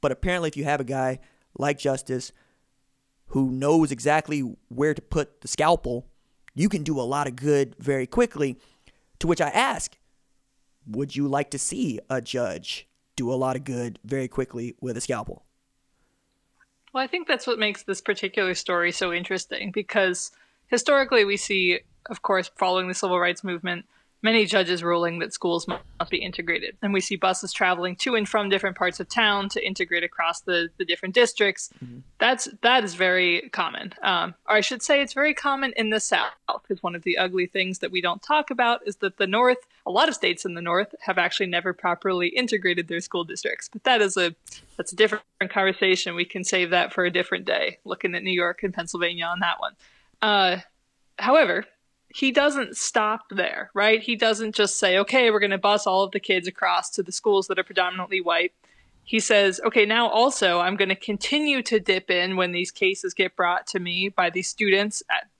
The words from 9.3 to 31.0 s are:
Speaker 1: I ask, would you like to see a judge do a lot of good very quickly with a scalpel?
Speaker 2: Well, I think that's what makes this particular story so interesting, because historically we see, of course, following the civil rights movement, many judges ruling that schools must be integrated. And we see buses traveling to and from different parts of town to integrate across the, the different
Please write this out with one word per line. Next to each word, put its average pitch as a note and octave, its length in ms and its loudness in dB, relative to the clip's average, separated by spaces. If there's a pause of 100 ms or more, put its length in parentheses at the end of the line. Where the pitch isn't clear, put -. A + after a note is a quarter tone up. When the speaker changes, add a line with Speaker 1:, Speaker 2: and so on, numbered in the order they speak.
Speaker 1:
I D3 100 2
ask, - 460 0 (920)
would C3 280 -6
you C#3 140 -2
like C#3+ 240 0
to C#3 60 -8
see C#3+ 420 -4 (100)
a C3 100 0
judge A2 680 -6 (260)
do B2 180 -2
a C3 40 0
lot C3 180 0
of C3 80 -6
good A#2+ 420 -6
very C3 220 -2
quickly A#2+ 540 -6
with B2 160 -6
a A2+ 40 -6
scalpel? - 440 -8 (1500)
Speaker 2:
Well, C4 120 -2
I - 20 -6
think F4 220 -6
that's A#3+ 180 0
what A#3 120 0
makes G#3 260 -2
this F#3+ 160 -6
particular F#3+ 540 -2
story F3 360 0
so F3 220 -4
interesting, F3+ 580 -6
because F#3+ 640 -2 (340)
historically C4 580 4
we G3+ 120 0
see, F#3 440 0 (260)
of - 160 -12
course, F#3+ 340 0
following F#3 320 0
the F3+ 60 -4
civil F3+ 260 0
rights F3 240 0
movement, F3 400 -6 (380)
many A3 220 4
judges F3+ 400 2
ruling E3+ 360 0
that - 120 -6
schools E3+ 340 -2
must - 440 -8
be F3 80 -2
integrated. - 640 -6
And G3+ 100 -2
we G3 80 2
see G3 160 -4
buses F#3 380 0
traveling F3+ 420 0
to B3 200 0
and G#3 120 0
from G3+ 220 0
different F#3+ 260 0
parts F3+ 240 -2
of F3 80 -8
town G3+ 420 2
to - 160 -4
integrate F3 380 -2
across E3+ 380 -4
the, E3+ 340 0
the F#3+ 80 -4
different F3 300 -4